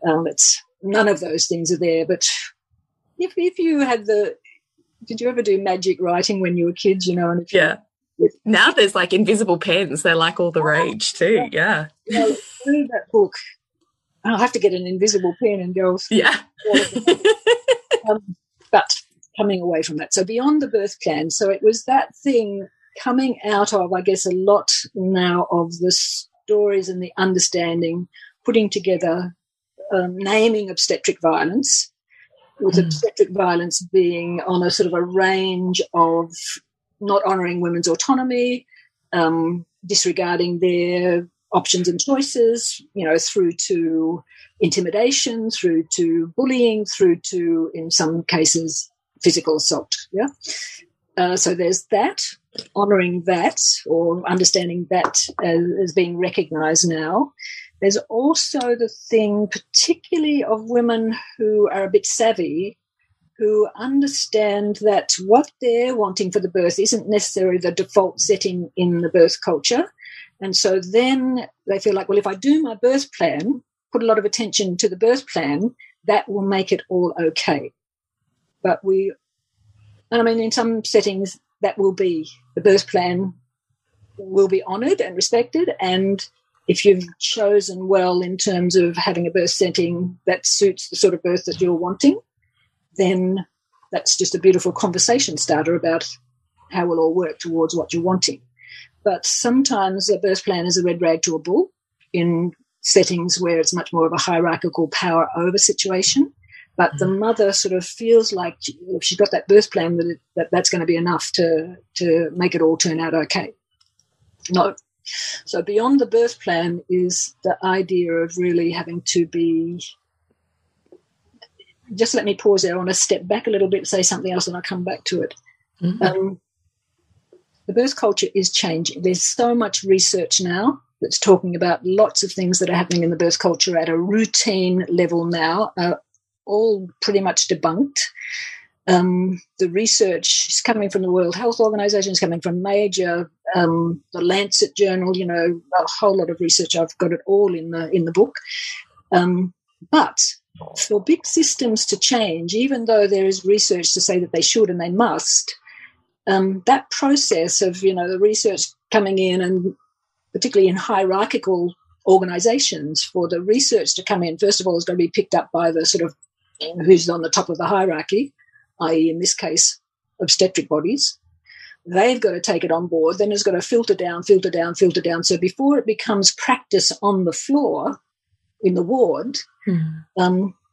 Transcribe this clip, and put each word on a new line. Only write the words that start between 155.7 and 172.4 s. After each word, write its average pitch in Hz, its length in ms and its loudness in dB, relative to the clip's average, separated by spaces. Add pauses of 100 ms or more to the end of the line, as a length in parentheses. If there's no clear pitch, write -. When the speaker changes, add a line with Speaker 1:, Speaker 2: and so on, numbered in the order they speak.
Speaker 1:
um, 190 400 0
that 277 240 2
process 214 720 0
of, 185 200 -2
you 190 120 2
know, 175 140 -2
the 185 100 -2
research 208 440 2 (280)
coming 196 280 2
in, 185 220 0
and 185 340 -2 (580)
particularly 202 360 2
in 180 80 0
hierarchical 190 960 0 (320)
organizations, 180 960 2
for 175 260 -2
the 170 120 -2
research 208 540 2
to 185 80 -6
come 185 200 0
in, 170 160 -4
first - 220 2
of 185 60 -6
all, 170 100 2
it's 170 80 -4
gonna 180 120 -2
be 170 120 2
picked - 260 -2
up - 180 -2
by 170 180 2
the 160 160 0
sort 165 160 2
of 165 120 -4 (680)
who's 170 240 8
on 170 140 -2
the 165 80 -6
top - 180 0
of 165 100 -6
the 170 80 -2
hierarchy, 190 680 -2 (480)
i 160 140 -2
e, 160 160 2
in 165 80 -4
this 180 160 0
case, - 460 -2 (400)
obstetric 185 480 0
bodies. 170 500 -2 (680)
They've 220 340 2
gotta 180 200 0